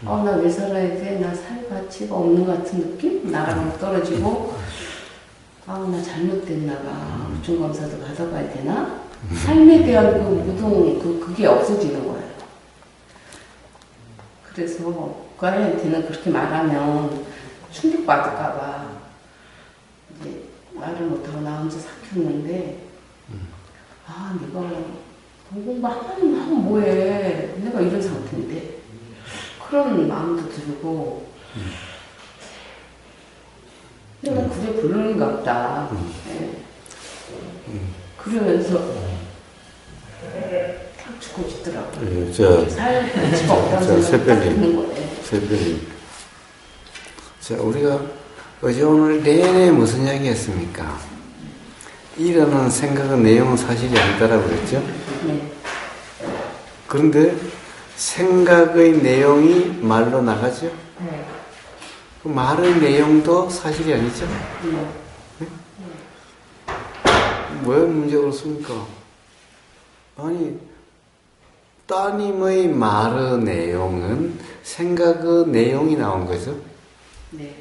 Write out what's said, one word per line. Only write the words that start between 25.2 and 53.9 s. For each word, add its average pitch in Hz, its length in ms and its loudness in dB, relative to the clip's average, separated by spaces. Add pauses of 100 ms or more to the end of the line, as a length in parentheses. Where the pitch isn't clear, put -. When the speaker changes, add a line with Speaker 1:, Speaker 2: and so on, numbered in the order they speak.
Speaker 1:
공부 233 380 -6
한 240 120 -6
번만 349 420 -2
하면 285 240 0
뭐해? 196 920 0
내가 220 240 -4
이런 180 200 0
상태인데." - 760 -8 (920)
그런 247 400 2
마음도 165 420 -4
들고, 147 760 -8 (280)
Speaker 2:
음. 90 160 -10 (2500)
Speaker 1:
"내가 254 200 -2
Speaker 2:
음. 247 80 -2
Speaker 1:
그래 220 320 -4
별로인가 214 560 0
보다." 123 540 -4
Speaker 2:
음. 85 220 -6 (160)
Speaker 1:
예. 92 40 -10 (1400)
Speaker 2:
음. 92 220 -8 (240)
Speaker 1:
그러면서 185 600 0
Speaker 2:
음. 90 400 -4 (1900)
Speaker 1:
딱 - 180 -16
죽고 - 280 -10
싶더라고요. 92 800 -6
Speaker 2:
예, 85 60 -6
자, 90 360 4
Speaker 1:
살 247 440 0
가치가 165 400 2
없다는 95 340 2
Speaker 2:
자, - 0 -
Speaker 1:
생각이 90 140 6
딱 - 100 2 (300)
Speaker 2:
새별님. 90 200 2
Speaker 1:
드는 110 140 2
거예요. - 340 -6 (140)
Speaker 2:
새별님. 101 640 -2 (1500)
자, 117 200 -6
우리가 143 400 0 (600)
어제 123 220 0
오늘 156 400 6
내내 180 480 6
무슨 123 340 4
이야기 139 220 0
했습니까? 90 720 -4 (1200)
일어나는 147 520 4
생각은 139 540 2
내용은 123 320 8
사실이 120 420 0